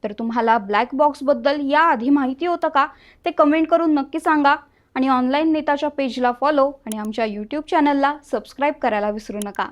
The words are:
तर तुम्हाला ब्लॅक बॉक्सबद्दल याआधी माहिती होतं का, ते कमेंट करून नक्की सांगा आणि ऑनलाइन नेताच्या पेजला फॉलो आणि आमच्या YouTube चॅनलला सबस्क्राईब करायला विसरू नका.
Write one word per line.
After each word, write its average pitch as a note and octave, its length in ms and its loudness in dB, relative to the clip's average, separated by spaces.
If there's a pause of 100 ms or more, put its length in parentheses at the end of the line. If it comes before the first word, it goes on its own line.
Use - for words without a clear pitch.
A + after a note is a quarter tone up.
तर G#3 160 -6
तुम्हाला A3+ 380 2
ब्लॅक G#3 380 -2
बॉक्सबद्दल C#4 640 2 (100)
याआधी C#4+ 400 2
माहिती C4+ 360 0
होतं E4+ 240 -2
का, D4 160 2 (400)
ते F4 60 -2
कमेंट D#4 360 2
करून E4 260 2
नक्की C#4+ 260 -2
सांगा D4 360 2 (400)
आणि C4 120 0
ऑनलाइन C4+ 440 2
नेताच्या D4+ 380 0
पेजला B3+ 420 -2 (100)
फॉलो C#4 300 2 (140)
आणि A3 120 -8
आमच्या G#3+ 280 -4
YouTube G#3+ 460 -8
चॅनलला C#4+ 420 2 (180)
सबस्क्राईब C4 500 -4
करायला G#3+ 280 -2
विसरू G#3 360 -8
नका. G3+ 260 -6